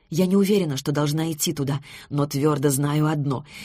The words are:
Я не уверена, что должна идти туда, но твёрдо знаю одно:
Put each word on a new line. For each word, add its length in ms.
Я 160
не 100
уверена, 400
что 160
должна 400
идти 220
туда, 260
но 160
твёрдо 440
знаю 360
одно: 400